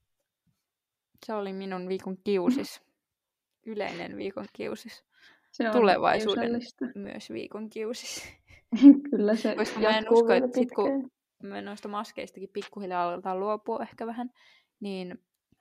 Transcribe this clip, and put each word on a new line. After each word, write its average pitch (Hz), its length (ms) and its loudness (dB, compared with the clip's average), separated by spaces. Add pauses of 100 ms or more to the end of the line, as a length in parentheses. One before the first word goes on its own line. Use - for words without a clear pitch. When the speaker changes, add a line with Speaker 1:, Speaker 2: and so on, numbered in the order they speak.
(1300)
Speaker 1:
Se 233 80 -8
oli 202 200 -6
minun 190 340 -8
viikon 190 360 -6
kiusis. 202 580 -2 (840)
Yleinen 190 520 -8
viikon 202 360 -10
kiusis. - 500 -12 (480)
Speaker 2:
Se 233 180 -4
on 214 60 0
Speaker 1:
Tulevaisuuden 214 680 2
Speaker 2:
kiusallista. 240 420 -6 (100)
Speaker 1:
myös 202 340 -14
viikon 214 400 -12
kiusis. 220 540 -10 (400)
Speaker 2:
<laughs> 277 480 10
Kyllä 208 240 2
se 220 200 -2
Speaker 1:
Koska 214 240 -4
mä 214 100 4
en 220 60 4
Speaker 2:
jatkuu 220 220 4
Speaker 1:
usko, 233 100 8
Speaker 2:
vielä 262 180 6
Speaker 1:
että 247 140 -2
sit 247 160 2
kun 202 100 2
Speaker 2:
pitkään. 277 260 -2 (400)
Speaker 1:
me 202 100 -10
noista 202 260 -12
maskeistakin 208 680 -10
pikkuhiljaa 185 500 -6
aletaan 185 360 -4
luopua 214 420 -4
ehkä 226 260 -10
vähän, 240 220 -8 (500)
niin 190 400 -8 (420)